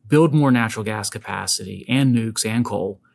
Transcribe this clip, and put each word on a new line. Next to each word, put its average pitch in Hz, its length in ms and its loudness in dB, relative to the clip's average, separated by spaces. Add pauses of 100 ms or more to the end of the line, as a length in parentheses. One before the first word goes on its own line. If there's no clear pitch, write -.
Build 151 260 4
more 143 200 4
natural 113 320 0
gas 107 260 -4
capacity 98 800 -8
and 131 260 2
nukes 113 320 -2
and 117 180 -2
coal 101 360 -6 (140)